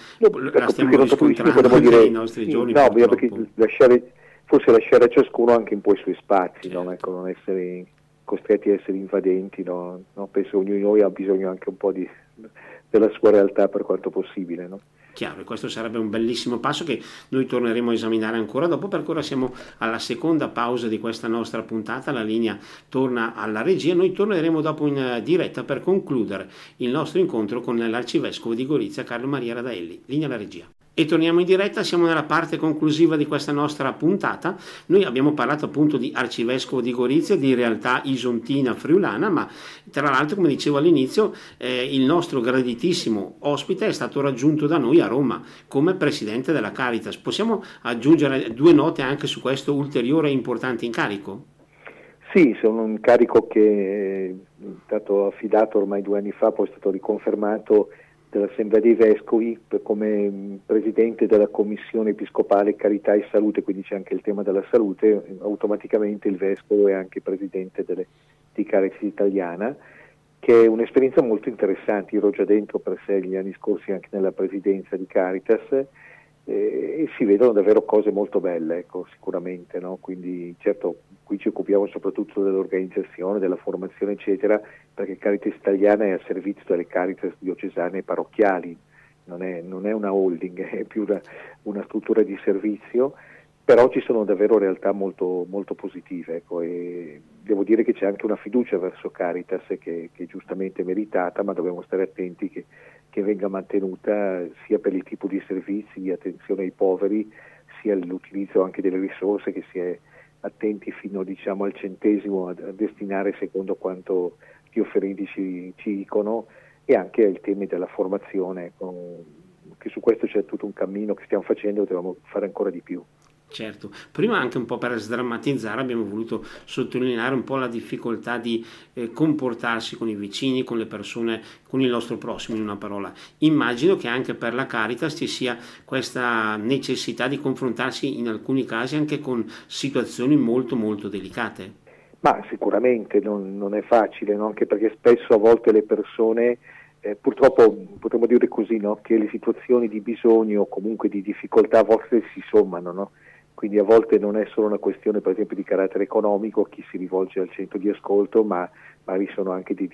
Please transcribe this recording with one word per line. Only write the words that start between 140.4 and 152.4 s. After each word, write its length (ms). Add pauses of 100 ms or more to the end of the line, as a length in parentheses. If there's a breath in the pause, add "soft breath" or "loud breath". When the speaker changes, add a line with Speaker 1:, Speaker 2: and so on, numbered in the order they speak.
Speaker 2:
molto 320
delicate. 800 (340 soft breath)
Speaker 1:
Ma 300
sicuramente 720
non, 360
non 180
è 60
facile, 540
no? 120
Anche 180
perché 280
spesso 400
a 40
volte 340
le 120
persone, 760 (420 loud breath)
eh, 160
purtroppo 580 (240)
potremmo 280
dire 240
così, 260
no? 260
Che 160
le 120
situazioni 580
di 140
bisogno 640
o 40
comunque 400
di 140
difficoltà 580
a 40
volte 400 (100)
si 160